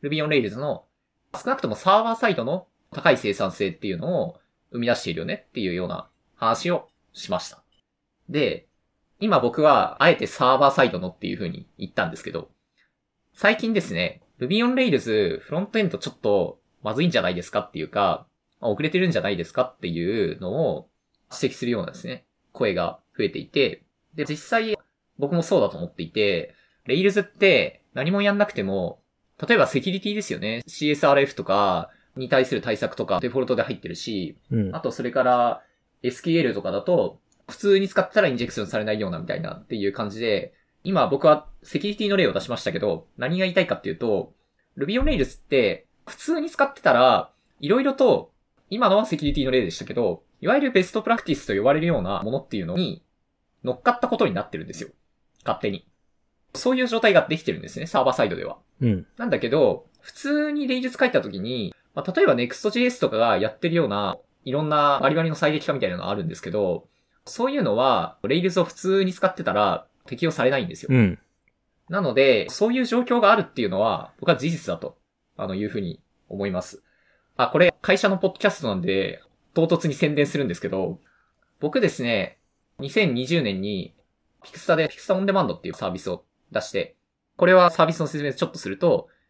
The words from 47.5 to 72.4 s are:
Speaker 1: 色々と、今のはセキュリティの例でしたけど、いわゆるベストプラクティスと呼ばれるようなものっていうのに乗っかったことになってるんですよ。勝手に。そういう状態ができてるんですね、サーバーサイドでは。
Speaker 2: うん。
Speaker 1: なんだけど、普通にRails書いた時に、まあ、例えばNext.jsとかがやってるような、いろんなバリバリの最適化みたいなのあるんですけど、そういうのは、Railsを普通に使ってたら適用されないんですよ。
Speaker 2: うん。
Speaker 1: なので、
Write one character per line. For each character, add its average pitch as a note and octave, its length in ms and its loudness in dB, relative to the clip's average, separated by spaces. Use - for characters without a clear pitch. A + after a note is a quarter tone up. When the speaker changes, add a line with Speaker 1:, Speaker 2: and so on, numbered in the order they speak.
Speaker 1:
色 F3 180 2
々 C4+ 160 0
と、 B3 380 2
今 A3 180 0
の F#3+ 80 6
は G#3+ 100 2
セ E3+ 100 -4
キ D3 100 -4
ュ - 20 0
リ C#3+ 60 0
テ D3 80 -2
ィ - 20 0
の C3 60 -2
例 B2+ 120 4
で F2 80 -2
し - 80 -12
た - 60 -10
け - 100 -12
ど、 G2+ 280 -2
い D3 60 -6
わ G#3+ 100 4
ゆ C#4+ 60 2
る C4 100 0
ベ F#3 100 4
ス - 100 -4
ト G#3+ 100 -4
プ - 80 -4
ラ A#3 60 4
ク - 80 -8
テ E3 80 -2
ィ - 40 0
ス - 100 -14
と G#2+ 80 -2
呼 G2 80 0
ば C3+ 120 6
れ D#3 60 0
る E3 60 -2
よ D#3 140 0
う - 20 -4
な F#2 200 -4
も G#2+ 100 -6
の C3+ 60 -4
っ - 100 -10
て - 80 -8
い F#2+ 60 -4
う E2 40 -6
の F2 100 -4
に C#3 260 -4
乗 B2 100 -4
っ - 80 -8
か A#3+ 120 2
っ B3 80 -2
た B3 80 -2
こ A3 80 -2
と G#3 100 2
に G#2 80 -2
な G2 80 -4
っ - 80 -10
て E2 80 -10
る E2 60 -10
ん - 20 -16
で - 80 -16
す - 80 -12
よ。 - 80 -14
勝 - 160 -4
手 G#2+ 100 -2
に。 F#2+ 160 -10
そ - 180 0
う C4 40 2
い B3+ 60 0
う B3+ 40 0
状 A3+ 140 -2
態 G#3+ 120 6
が E3+ 160 6
で D#3 80 -2
き - 60 -8
て - 100 -2
る D#2+ 60 -6
ん - 40 -14
で - 60 -16
す - 100 -14
ね、 C#3 80 -10
サ C#3 160 0
ー - 20 2
バ C3 80 4
ー - 40 -2
サ B2 80 2
イ G#2 40 0
ド F2 80 -4
で F2+ 80 -8
は。 - 140 -10
Speaker 2:
う B2+ 60 2
ん。 G2 200 0
Speaker 1:
な A#3+ 100 -6
ん A3 40 -2
だ C3 80 0
け A#2+ 100 -4
ど、 A#2+ 380 2
普 - 120 -20
通 D4 380 -2
に D4 160 -4
Rails B3+ 320 -4
書 C4+ 60 4
い A#3+ 60 2
た - 120 2
時 G2 180 -8
に、 G#2+ 340 -6
ま D3 120 -6
あ、 F#3 60 -4
例 F4+ 120 4
え - 20 6
ば C#3 80 6
Next.js G#3+ 640 0
と C#3+ 100 2
か A2 60 -2
が A2 220 4
や G#2+ 100 0
っ - 100 -8
て F3 100 -2
る E3 60 0
よ E3 120 4
う - 20 -2
な、 G2+ 300 -2
い C3 80 -6
ろ D3 100 0
ん D3+ 60 -2
な C#3+ 320 4
バ C3 80 4
リ D#3 60 4
バ E3 80 2
リ D#3+ 80 0
の D#3+ 40 -4
最 D#3 180 2
適 D3+ 140 -4
化 D3+ 60 -2
み C3+ 80 -2
た A2 60 0
い F#2 40 -2
な F2+ 60 -6
の F#2 140 -6
あ G2+ 40 -2
る G2+ 100 -6
ん D#2+ 40 -4
で - 60 -8
す - 80 -16
け F2 80 -8
ど、 F2+ 380 -2
そ - 220 -4
う C4+ 60 0
い C#4+ 60 -2
う B3 40 0
の A2 140 0
は、 A#2 460 2
Rails F3 380 0
を E3+ 40 4
普 - 100 -10
通 F#3+ 280 0
に F#3 100 -2
使 F#3 140 -2
っ F#3 80 0
て F3 100 -10
た G2 80 -2
ら G2 340 0
適 B2+ 200 -4
用 D#3+ 60 0
さ C3 120 -2
れ B2+ 60 6
な C#3 80 0
い G#2 80 -4
ん - 20 -8
で D#2 80 -12
す - 60 -18
よ。 - 100 -12
Speaker 2:
う B2+ 60 6
ん。 G2 200 4
Speaker 1:
な F#3 120 -2
の D3 120 0
で、 B2+ 380 6